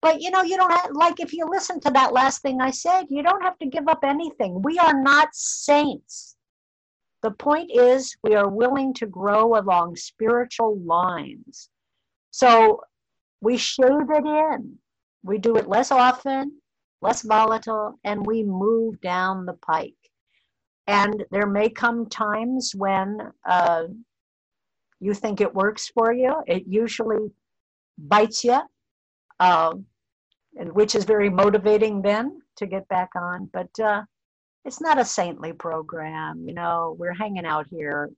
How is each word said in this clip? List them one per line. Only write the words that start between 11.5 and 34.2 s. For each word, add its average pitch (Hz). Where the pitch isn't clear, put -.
So 226
we 233
shave 269
it 302
in. 302
We 196
do 226
it -
less 220
often, 269
less 226
volatile, 220
and 208
we 220
move 208
down 185
the 180
pike. -
And 202
there 202
may 202
come 233
times 226
when, 196
uh, 170
you 202
think 208
it 202
works 208
for 226
you. 254
It 185
usually 214
bites 208
you. 240
Um, 175
and 175
which 214
is 208
very 208
motivating 208
then 214
to 208
get 190
back 185
on. 180
But, 185
uh, 214